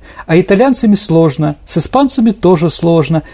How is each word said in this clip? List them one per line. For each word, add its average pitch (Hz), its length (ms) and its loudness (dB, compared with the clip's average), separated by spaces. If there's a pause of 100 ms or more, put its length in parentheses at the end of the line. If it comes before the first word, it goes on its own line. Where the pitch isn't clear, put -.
(260)
а 160 120 2
итальянцами 208 580 2
сложно, 156 680 0
с - 140 -6
испанцами 240 540 0
тоже 175 360 0
сложно, 160 540 -2 (120)